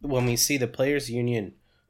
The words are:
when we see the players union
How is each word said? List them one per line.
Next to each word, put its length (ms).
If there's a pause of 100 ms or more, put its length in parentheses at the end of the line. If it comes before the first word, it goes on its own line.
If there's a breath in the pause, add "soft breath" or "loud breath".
when 260
we 100
see 220
the 80
players 420
union 460 (340)